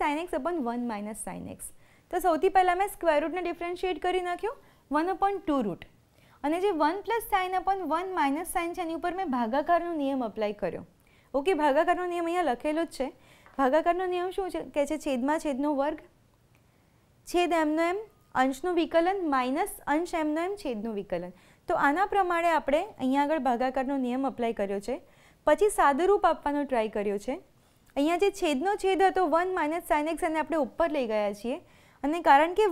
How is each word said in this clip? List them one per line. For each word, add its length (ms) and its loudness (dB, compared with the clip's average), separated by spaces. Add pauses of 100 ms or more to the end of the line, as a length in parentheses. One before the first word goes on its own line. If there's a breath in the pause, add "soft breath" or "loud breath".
sin 240 0
x 140 -4
upon 280 -4
one 240 -4
minus 380 -8
sin 260 -10
x. 160 -16 (400 soft breath)
તો 140 0
સૌથી 320 4
પહેલાં 240 6
મેં 160 -2
સ્ક્વેર 260 2
રૂટને 240 -4
ડિફરન્શિએટ 580 -4
કરી 220 0
નાખ્યો, 260 -4 (460 soft breath)
one 160 0
upon 320 0
ટુ 100 2 (120)
રૂટ, 180 -10 (560 soft breath)
અને 140 0 (100)
જે 40 2 (120)
વન 240 0
પ્લસ 260 -2
sin 280 0
upon 220 -2 (120)
one 240 -4
minus 380 -2
sin 200 -2
છે 80 -4
એની 160 -6
ઉપર 200 -2
મેં 160 -4
ભાગાકારનો 680 0
નિયમ 260 -2
એપ્લાય 320 -4
કર્યો. 240 -6 (480 soft breath)
ઓકે, 180 0 (120)
ભાગાકારનો 500 2
નિયમ 180 -2
અહીંયા 200 0
લખેલો 340 -2
જ 140 -10
છે. 100 -4 (480 soft breath)
ભાગાકારનો 560 2
નિયમ 240 -2
શું 180 -4
છે? 80 -6 (140)
કે 160 2
છે 140 -4
છેદમાં 400 0
છેદનો 340 0
વર્ગ, 180 -2 (1300 soft breath)
છેદ 300 2
એમનો 280 2
એમ, 80 -4 (420)
અંશનું 380 0
વિકલન 420 2 (140)
માઇનસ 360 -2 (220)
અંશ 180 -2 (120)
એમનો 240 -2
એમ, 160 -6
છેદનું 340 -6
વિકલન. 320 -6 (380 soft breath)
તો 180 0
આના 300 4
પ્રમાણે 400 2
આપણે 260 2 (220)
અહીંયા 240 2
આગળ 180 0
ભાગાકારનો 500 0 (120)
નિયમ 240 -2
એપ્લાય 280 -4
કર્યો 280 -4
છે. 80 -4 (520 soft breath)
પછી 300 4
સાદુરૂપ 540 4
આપવાનો 340 -2
ટ્રાય 320 0
કર્યો 300 -2
છે. 80 -4 (640 soft breath)
અહીંયા 260 2
જે 60 6 (120)
છેદનો 320 0 (100)
છેદ 220 2
હતો 180 4 (120)
વન 240 2
માઇનસ 320 -2
sin 240 2
x, 120 -2
એને 140 0
આપણે 240 -2
ઉપર 320 -2
લઈ 160 0
ગયા 260 0
છીએ, 160 -6 (480 soft breath)
અને 240 -2
કારણ 320 8
કે 120 6